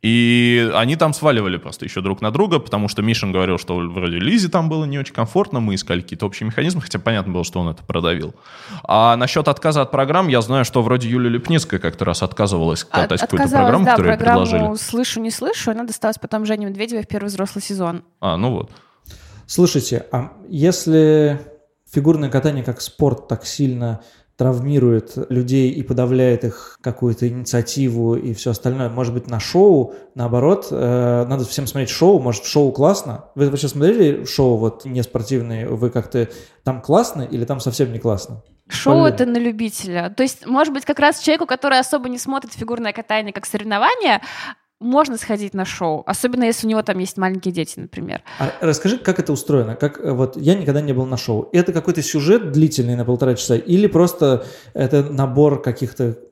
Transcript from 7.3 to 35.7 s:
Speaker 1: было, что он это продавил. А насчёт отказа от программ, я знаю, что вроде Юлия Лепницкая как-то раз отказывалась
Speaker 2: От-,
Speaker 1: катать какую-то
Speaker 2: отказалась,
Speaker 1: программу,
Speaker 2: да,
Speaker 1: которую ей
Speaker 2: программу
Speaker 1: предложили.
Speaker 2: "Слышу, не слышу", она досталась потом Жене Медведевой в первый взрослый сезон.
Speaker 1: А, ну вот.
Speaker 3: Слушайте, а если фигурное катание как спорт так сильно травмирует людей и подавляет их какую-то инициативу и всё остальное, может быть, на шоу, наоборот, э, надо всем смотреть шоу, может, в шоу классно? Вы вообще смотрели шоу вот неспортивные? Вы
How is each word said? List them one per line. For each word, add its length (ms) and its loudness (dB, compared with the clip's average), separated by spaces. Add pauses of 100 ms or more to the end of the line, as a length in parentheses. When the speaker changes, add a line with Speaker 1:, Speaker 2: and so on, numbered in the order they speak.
Speaker 1:
было, 140 -2
что 160 -6
он 80 -2
это 160 -10
продавил. 500 -2 (480)
А 320 6
насчёт 320 0
отказа 340 2
от 100 -2
программ, 360 2
я 140 4
знаю, 240 2
что 160 0
вроде 260 2
Юлия 220 2
Лепницкая 500 0
как-то 240 -4
раз 180 0
отказывалась 600 0
Speaker 2:
От-, 60 -16
Speaker 1:
катать 320 0
какую-то 240 0
Speaker 2:
отказалась, 200 4
Speaker 1:
программу, 200 4
Speaker 2:
да, 60 6
Speaker 1:
которую 200 4
ей 60 2
Speaker 2:
программу 280 4
Speaker 1:
предложили. 300 0
Speaker 2:
"Слышу, 460 -4
не 100 -4
слышу", 400 -4
она 140 -4
досталась 320 -4
потом 280 -4
Жене 200 -2
Медведевой 380 -6
в 40 -12
первый 200 -4
взрослый 340 -6
сезон. 420 -4 (160)
Speaker 1:
А, 160 0
ну 160 0
вот. 200 -4 (760)
Speaker 3:
Слушайте, 640 0
а 220 -4 (160)
если 880 4 (500)
фигурное 400 2
катание 360 0
как 160 -6
спорт 480 -2
так 160 -4
сильно 560 -2 (340)
травмирует 800 2 (160)
людей 400 2
и 140 -6
подавляет 600 2
их 380 -8
какую-то 460 -2
инициативу 880 -2
и 180 -4
всё 160 -6
остальное, 400 -2
может 240 -4
быть, 160 -6
на 100 -4
шоу, 540 4 (220)
наоборот, 560 0
э, 580 0
надо 160 -2
всем 220 -6
смотреть 240 -4
шоу, 280 4
может, 240 -4
в 40 -8
шоу 240 2
классно? 540 0 (100)
Вы 160 2
вообще 160 -2
смотрели 580 2
шоу 320 2
вот 280 -2
неспортивные? 840 -4
Вы 240 -2